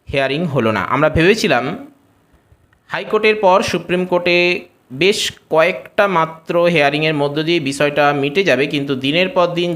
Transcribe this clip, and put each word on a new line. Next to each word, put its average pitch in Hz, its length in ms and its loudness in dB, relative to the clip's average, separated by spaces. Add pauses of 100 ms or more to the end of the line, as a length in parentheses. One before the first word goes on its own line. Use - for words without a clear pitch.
হিয়ারিং 139 320 0 (140)
হলো 117 220 2
না। 95 60 0 (120)
আমরা 147 220 2
ভেবেছিলাম 165 480 2 (1300)
হাইকোর্টের 214 540 0
পর 185 140 6 (120)
সুপ্রিম 175 400 -2
কোর্টে 175 260 0 (680)
বেশ 202 160 2 (320)
কয়েকটা 175 540 0 (140)
মাত্র 165 360 -4 (200)
হিয়ারিংয়ের 151 480 2
মধ্য 143 140 -2 (120)
দিয়ে 170 120 0
বিষয়টা 143 440 0 (160)
মিটে 143 280 0
যাবে, 135 180 2
কিন্তু 143 260 -4 (120)
দিনের 170 320 0
পর 175 180 2
দিন 175 220 -2